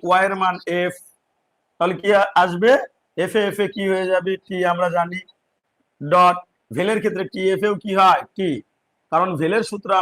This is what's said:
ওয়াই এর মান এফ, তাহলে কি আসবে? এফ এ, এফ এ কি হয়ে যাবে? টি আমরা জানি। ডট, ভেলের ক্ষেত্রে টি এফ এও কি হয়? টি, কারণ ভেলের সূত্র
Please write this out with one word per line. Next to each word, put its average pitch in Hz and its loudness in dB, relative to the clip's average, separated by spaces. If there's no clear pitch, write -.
ওয়াই 185 2
এর 196 -6
মান 180 -2
এফ, 180 -2
তাহলে 180 -2
কি 202 -2
আসবে? 185 2
এফ 180 -6
এ, - 2
এফ 196 -6
এ - 0
কি 196 -6
হয়ে 185 -2
যাবে? 185 0
টি 190 -8
আমরা 175 -2
জানি। 175 -4
ডট, 175 4
ভেলের 208 -2
ক্ষেত্রে 185 -4
টি 185 -8
এফ 185 -4
এও 208 -2
কি 202 -8
হয়? 180 6
টি, 190 -2
কারণ 175 2
ভেলের 202 0
সূত্র 202 -10